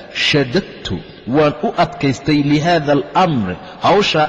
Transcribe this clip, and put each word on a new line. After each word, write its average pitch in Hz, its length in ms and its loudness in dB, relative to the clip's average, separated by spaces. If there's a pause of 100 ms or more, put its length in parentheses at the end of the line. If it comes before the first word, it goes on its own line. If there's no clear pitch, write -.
(140)
"Shadadtu, 135 800 -2 (340)
waan 147 340 2
u 220 140 0
adkaystay 151 680 0
lihaada 147 500 2
alamr," 143 560 0 (340)
hawshaa 160 460 2